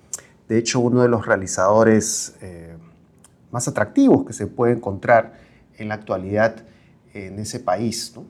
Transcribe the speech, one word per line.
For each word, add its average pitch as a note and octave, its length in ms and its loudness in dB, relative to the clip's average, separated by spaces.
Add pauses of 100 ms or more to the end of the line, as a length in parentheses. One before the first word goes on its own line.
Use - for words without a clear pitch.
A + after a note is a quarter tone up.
(480)
de A2+ 120 0
hecho, A#2+ 200 -4
uno B2 220 2
de B2 80 6
los A2 160 0
realizadores, G#2+ 1160 2
eh, E2 360 -18 (760)
más B2 160 -6
atractivos G#3 560 4
que - 80 -12
se G#2 160 -8
puede A#2+ 240 0
encontrar A2 640 2 (440)
en G#2+ 120 -10
la A2 60 -4
actualidad G#2 680 -2 (500)
en G2 240 -14
ese G#2+ 220 -10
país, G#2 560 -4
¿no? - 140 -18